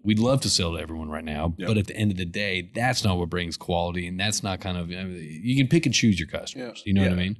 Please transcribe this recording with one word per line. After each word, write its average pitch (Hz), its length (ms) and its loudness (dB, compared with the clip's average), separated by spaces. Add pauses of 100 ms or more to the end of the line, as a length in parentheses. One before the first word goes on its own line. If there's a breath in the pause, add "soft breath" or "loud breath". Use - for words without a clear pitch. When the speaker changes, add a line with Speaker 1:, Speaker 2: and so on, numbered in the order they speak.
Speaker 1:
we'd 107 160 4
love 127 220 4
to 107 100 0
sell 87 220 2
to 82 100 -4
everyone 80 260 -8
right 78 140 -6
now, 78 360 -2
Speaker 2:
Yeah. 87 100 -6
Speaker 1:
but 107 100 4
at 101 80 2
the - 100 -12
end 107 140 2
of 95 60 -2
the 92 80 -4
day, 92 500 -4
that's 123 300 0
not 95 140 4
what 87 120 -2
brings 85 260 -4
quality, 87 520 -2
and 90 100 -6
that's 101 240 -2
not 95 180 -2
kind 90 180 -4
of, 87 120 -6
you 90 100 -8
know, 95 80 -6
you 87 480 -4
can 139 120 4
pick 165 180 4
and 120 80 2
choose 104 240 6
your 82 80 -4
customers." - 580 -10
Speaker 2:
Yeah. - 40 -6
Speaker 1:
You 98 60 4
know 98 100 6
Speaker 2:
Yeah. 92 60 4
Speaker 1:
what 90 100 2
I - 20 2
mean? 98 180 -2